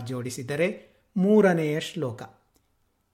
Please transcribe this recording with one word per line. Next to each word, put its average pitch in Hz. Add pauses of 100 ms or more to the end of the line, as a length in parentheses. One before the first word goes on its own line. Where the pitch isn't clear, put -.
ಜೋಡಿಸಿದರೆ 127 (220)
ಮೂರನೆಯ 180
ಶ್ಲೋಕ. 143 (920)